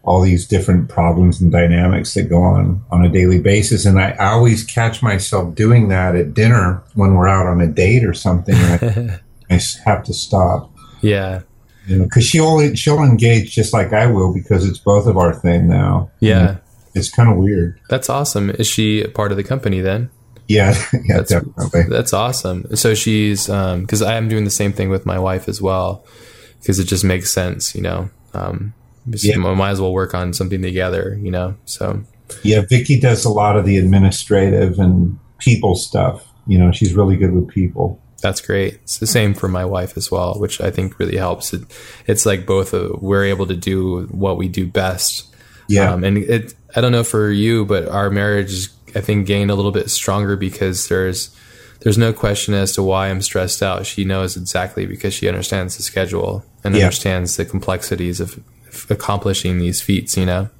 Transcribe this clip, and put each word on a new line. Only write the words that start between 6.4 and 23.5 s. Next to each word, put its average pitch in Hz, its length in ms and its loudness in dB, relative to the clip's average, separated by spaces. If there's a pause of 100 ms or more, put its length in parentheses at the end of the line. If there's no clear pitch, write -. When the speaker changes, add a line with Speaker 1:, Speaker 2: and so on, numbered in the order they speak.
Speaker 1:
when 98 200 4
we're 92 140 4
out 95 180 2
on 87 140 0
a 85 80 2
date 101 360 2
or 90 80 0
something. 90 420 0
And 87 280 4
I, 113 380 -4 (300)
Speaker 2:
<laughs> - 0 -
Speaker 1:
I 90 60 4
s-, - 280 -2
have 98 200 0
to - 100 -6
stop. - 560 -2 (320)
Speaker 2:
Yeah. 95 400 0 (440)
Speaker 1:
You 95 120 2
know, 90 100 2
'cause 120 160 4
she'll, 156 500 4
she'll 151 280 2
engage 117 520 4
just 107 180 0
like - 200 0
I 110 140 2
will 92 280 2
because 92 340 0
it's 87 100 -4
both 101 280 2
of 104 100 2
our 87 180 2
thing 87 340 2
now. 92 420 0 (100)
Speaker 2:
Yeah. 92 280 4
Speaker 1:
And 98 100 -4 (360)
it's - 160 -4
kinda 117 240 4
weird. 90 440 0 (100)
Speaker 2:
That's 127 220 -2
awesome. 123 400 -2
Is 110 160 -2
she 107 360 0
a 104 60 -4
part 104 220 -4
of 98 60 -2
the 98 80 -4
company 113 360 -2
then? 98 300 -2 (380)
Speaker 1:
Yeah, 101 260 4 (100)
<laughs> - 80 -4
yeah, - 260 0
Speaker 2:
That's, - 120 -4
Speaker 1:
definitely. - 580 0
Speaker 2:
that's - 240 -2
awesome. 98 540 -4 (100)
So 110 180 2
she's, 107 540 0
um, 95 380 -2